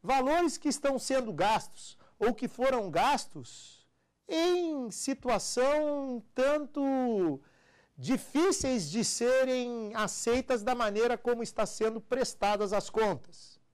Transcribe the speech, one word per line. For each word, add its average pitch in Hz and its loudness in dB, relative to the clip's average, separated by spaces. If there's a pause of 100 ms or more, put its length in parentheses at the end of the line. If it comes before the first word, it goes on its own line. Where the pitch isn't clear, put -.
valores 277 2
que - -2
estão 269 -2
sendo 247 -2
gastos - -2 (200)
ou 240 2
que 240 -4
foram 240 0
gastos 170 -2 (520)
em 330 0
situação 269 0 (100)
tanto 254 0 (560)
difíceis 254 0
de 202 -2
serem 240 0
aceitas 233 -2
da 247 0
maneira 233 0
como 233 -2
está 214 -2
sendo 220 -2
prestadas 208 -2
as 202 -2
contas. - -2 (140)